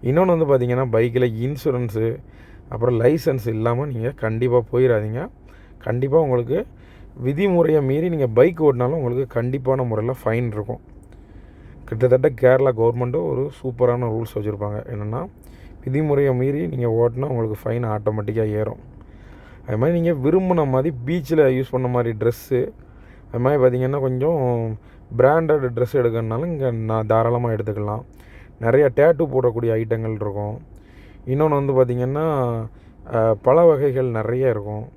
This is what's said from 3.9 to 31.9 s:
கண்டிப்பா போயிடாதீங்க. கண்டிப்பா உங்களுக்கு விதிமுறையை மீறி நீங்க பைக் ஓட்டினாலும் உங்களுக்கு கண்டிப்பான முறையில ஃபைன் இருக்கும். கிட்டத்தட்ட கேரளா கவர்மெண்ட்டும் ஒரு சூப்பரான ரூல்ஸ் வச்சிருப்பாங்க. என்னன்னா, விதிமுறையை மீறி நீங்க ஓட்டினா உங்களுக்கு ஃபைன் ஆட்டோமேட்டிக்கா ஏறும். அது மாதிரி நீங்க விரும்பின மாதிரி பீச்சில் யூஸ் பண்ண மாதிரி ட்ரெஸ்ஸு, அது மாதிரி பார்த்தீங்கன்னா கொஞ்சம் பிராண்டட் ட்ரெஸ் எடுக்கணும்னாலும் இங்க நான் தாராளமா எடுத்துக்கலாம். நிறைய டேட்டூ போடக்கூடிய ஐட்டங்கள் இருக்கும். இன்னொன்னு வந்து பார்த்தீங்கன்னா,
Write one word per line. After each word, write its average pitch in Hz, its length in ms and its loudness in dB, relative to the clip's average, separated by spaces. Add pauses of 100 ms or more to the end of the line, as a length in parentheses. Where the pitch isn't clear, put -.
கண்டிப்பா 120 520 0 (100)
போயிடாதீங்க. 120 580 0 (480)
கண்டிப்பா 135 420 0
உங்களுக்கு 131 460 0 (580)
விதிமுறையை 156 600 2
மீறி 147 260 0
நீங்க 151 180 0
பைக் 156 360 4
ஓட்டினாலும் 131 340 2
உங்களுக்கு 127 300 -2
கண்டிப்பான 127 560 -2
முறையில 117 400 -2
ஃபைன் 117 280 -2
இருக்கும். 104 280 -8 (1040)
கிட்டத்தட்ட 127 440 2
கேரளா 131 480 4
கவர்மெண்ட்டும் 123 520 0
ஒரு 139 220 -4 (120)
சூப்பரான 123 420 0
ரூல்ஸ் 113 320 -4
வச்சிருப்பாங்க. 104 460 -6
என்னன்னா, 110 440 -8 (580)
விதிமுறையை 143 500 0
மீறி 139 320 -2
நீங்க 127 200 -2
ஓட்டினா 117 360 0
உங்களுக்கு 117 400 -4
ஃபைன் 117 200 -4
ஆட்டோமேட்டிக்கா 107 680 -2
ஏறும். - 460 -6 (680)
அது 110 100 -4
மாதிரி 165 220 0
நீங்க 156 300 0
விரும்பின 180 380 2
மாதிரி 135 280 0 (100)
பீச்சில் 147 540 2
யூஸ் 131 120 -6
பண்ண 127 160 -2
மாதிரி 120 300 -2
ட்ரெஸ்ஸு, 117 540 -2 (580)
அது 120 100 -6
மாதிரி 131 240 2
பார்த்தீங்கன்னா 127 360 2
கொஞ்சம் 127 800 -2 (400)
பிராண்டட் 147 580 4
ட்ரெஸ் 123 180 -2
எடுக்கணும்னாலும் 117 520 0
இங்க 143 260 -2
நான் 110 340 -2
தாராளமா 117 440 2
எடுத்துக்கலாம். 104 540 -4 (560)
நிறைய 127 360 4
டேட்டூ 156 360 4
போடக்கூடிய 120 420 0
ஐட்டங்கள் 113 400 -2
இருக்கும். 104 640 -8 (480)
இன்னொன்னு 143 400 0
வந்து 139 80 -2
பார்த்தீங்கன்னா, 127 840 0 (560)